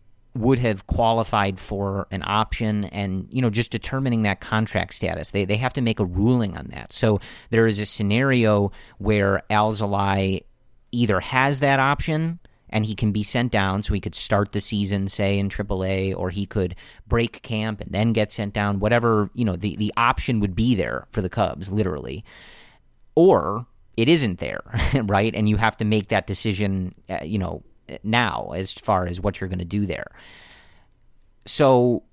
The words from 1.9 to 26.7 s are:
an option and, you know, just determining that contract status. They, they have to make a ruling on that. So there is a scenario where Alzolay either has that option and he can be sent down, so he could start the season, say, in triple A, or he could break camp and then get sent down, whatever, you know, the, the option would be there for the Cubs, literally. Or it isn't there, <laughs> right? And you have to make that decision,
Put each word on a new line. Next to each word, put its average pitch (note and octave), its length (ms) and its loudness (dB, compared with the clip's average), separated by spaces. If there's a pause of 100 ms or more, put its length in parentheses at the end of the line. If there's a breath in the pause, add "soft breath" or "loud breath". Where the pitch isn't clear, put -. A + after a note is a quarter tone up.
an F#2+ 140 -6
option G#2+ 600 0
and, F#2+ 460 -6
you C3 100 -2
know, A#2+ 80 2
just A2+ 220 -2
determining B2 520 -2
that G2+ 180 0
contract G#2+ 520 -2
status. E2 380 -6
They, G2 140 0
they G2+ 100 0
have B2+ 180 -2
to C3+ 80 -2
make A#2 200 0
a G2+ 40 0
ruling G2+ 520 2
on D2 160 -12
that. - 180 -12
So G#2+ 300 2 (300 loud breath)
there A2+ 160 6
is G#2 120 2
a G#2 60 -4
scenario G#2+ 880 2 (240 loud breath)
where G2 520 2
Alzolay G2+ 920 0 (500)
either G#2+ 280 2
has C3 400 0
that C#3 200 2
option D#3 600 -2 (300)
and G#2+ 160 -2
he G#2+ 100 -6
can G#2+ 160 0
be G#2 120 0
sent A#2+ 280 -2
down, G2 300 0
so - 120 -2
he G2+ 60 0
could F2+ 160 -6
start - 360 0
the G#2 80 -4
season, G2 480 -2
say, G2+ 320 0
in G2 100 0
triple G2+ 340 -4
A, F#2+ 300 -2
or F#2 160 -4
he F#2+ 160 -4
could F#2 300 -2 (320 loud breath)
break A#2 340 0
camp A2 400 -6
and - 100 -12
then A2 220 2
get G#2+ 180 0
sent G2+ 220 -6
down, G#2 260 0
whatever, A2 540 2
you B2 100 -2
know, G2 120 0
the, F#2 220 -4
the G#2 200 -2
option A#2+ 420 2
would G2 160 0
be A2+ 200 2
there C2 360 -4
for - 100 -4
the F#2 80 -2
Cubs, F#2 420 -4
literally. F2+ 520 -4 (920 loud breath)
Or A#2+ 500 4 (300)
it A2+ 120 2
isn't C#3 320 4
there, G1+ 220 -8 (220)
<laughs> C3+ 200 2
right? G2+ 320 2
And G#2+ 140 2
you G#2+ 80 2
have A2 200 0
to A2 80 -2
make G#2+ 240 0
that G2+ 180 0
decision, G2 680 -4 (160)